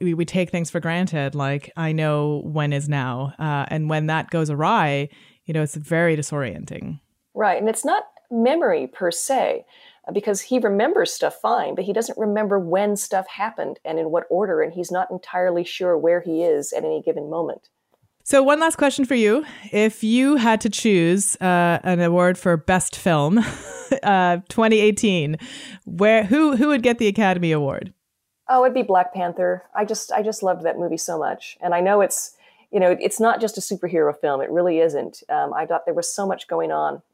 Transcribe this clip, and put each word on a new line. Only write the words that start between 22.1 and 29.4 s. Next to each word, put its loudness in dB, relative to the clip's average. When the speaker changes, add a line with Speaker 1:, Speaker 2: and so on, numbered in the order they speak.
Speaker 1:
for 2
best 0
film, 2
<laughs> -4
uh, 4
twenty 4
eighteen, 2
where, 4
who, 4
who 4
would 2
get 2
the 2
Academy 2
Award? -2
Speaker 2:
Oh, 6
it'd 4
be 0
Black 2
Panther. -2